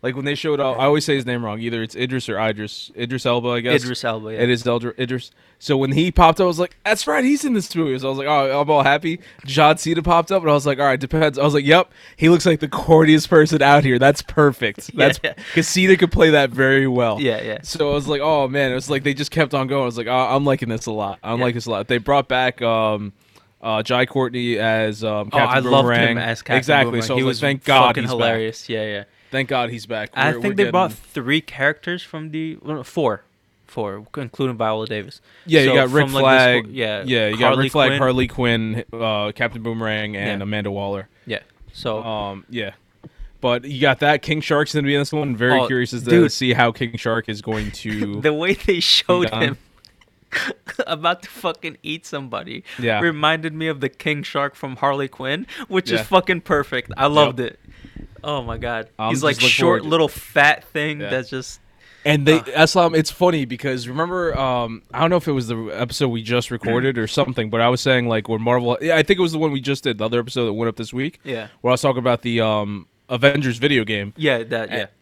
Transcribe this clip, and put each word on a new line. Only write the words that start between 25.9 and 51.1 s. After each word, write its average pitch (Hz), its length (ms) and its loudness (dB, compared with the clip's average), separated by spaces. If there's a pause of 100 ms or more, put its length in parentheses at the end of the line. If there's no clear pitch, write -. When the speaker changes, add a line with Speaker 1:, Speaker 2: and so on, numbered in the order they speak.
Speaker 2:
him 117 60 -2
as 113 240 -4
Captain 127 160 0
Speaker 1:
Exactly. 139 340 4
Speaker 2:
Boomerang. 120 100 0
Speaker 1:
So 120 120 -2
I 127 40 0
Speaker 2:
He 131 60 0
Speaker 1:
was - 0 -
like, 131 60 0
Speaker 2:
was 117 100 -4
Speaker 1:
"Thank 139 240 -2
God 135 240 6
Speaker 2:
fucking 123 160 0
Speaker 1:
he's 113 80 -4
back." 123 60 -4
Speaker 2:
hilarious. 113 500 -2
Yeah, 110 160 -4
yeah. 104 200 -8 (280)
Speaker 1:
Thank 131 160 -2
God 123 220 -2
he's 110 160 -12
back. 107 280 -8
Speaker 2:
I 135 160 2
Speaker 1:
We're, - 100 -2
Speaker 2:
think 120 40 -8 (120)
Speaker 1:
we're 202 100 2
Speaker 2:
they 117 40 -4
brought 180 200 0
Speaker 1:
getting 110 120 -18 (100)
Speaker 2:
three 139 280 -2
characters 151 640 -4
from 156 260 -14
the, 160 320 -8
well, 151 220 -8
four, 120 400 -2 (420)
four, 104 400 -8 (100)
including 127 400 -6
Viola 110 300 -2
Davis. 107 340 -10 (240)
Speaker 1:
Yeah, 156 180 6
you 135 80 6
Speaker 2:
So 131 40 2
Speaker 1:
got 131 160 4
Rick 139 160 4
Speaker 2:
from, 135 80 -6
like, 135 80 2
this 131 220 8
Speaker 1:
Flag. 123 200 4
Speaker 2:
po-, 107 80 -14
yeah, 107 320 -4
Speaker 1:
Yeah, 120 220 0
you 107 100 -2
got 120 120 2
Speaker 2:
Harley 135 160 2
Speaker 1:
Rick 131 80 -2
Flag, 143 180 4
Speaker 2:
Quinn. 139 80 0
Speaker 1:
Harley 131 300 2
Quinn, 117 600 -2
uh, 107 420 -4
Captain 117 300 -4
Boomerang, 107 540 -4
and 104 240 -4
Speaker 2:
Yeah. - 40 -8
Speaker 1:
Amanda 104 260 -4
Waller. 101 380 -8 (180)
Speaker 2:
Yeah. 110 140 -8 (340)
So 110 280 -6
Speaker 1:
Um, 104 460 -8
yeah. 110 220 -8 (720)
But 123 240 -2
you 139 160 -6
got 135 180 2
that. 147 220 2
King 156 180 -4
Shark's 147 320 0
gonna 147 140 -2
be 139 80 0
in 143 80 2
this 139 100 -6
one. 143 240 -4
Very 127 240 2
Speaker 2:
Oh, 123 60 0
Speaker 1:
curious 123 260 -2
as 117 120 -8
to 123 60 0
Speaker 2:
dude. 170 220 6
Speaker 1:
see 127 220 0
how 117 180 0
King 117 240 -6
Shark 113 320 -4
is 101 140 -8
going 107 280 -6
Speaker 2:
<laughs> - 120 -16
Speaker 1:
to 104 400 -6
Speaker 2:
The 151 100 2
way 170 220 -2
they 180 260 -2
showed - 440 2
Speaker 1:
be 135 60 -2
done. 113 120 -2
Speaker 2:
him 143 160 -2 (720)
<laughs> - 560 -8
about 170 360 -4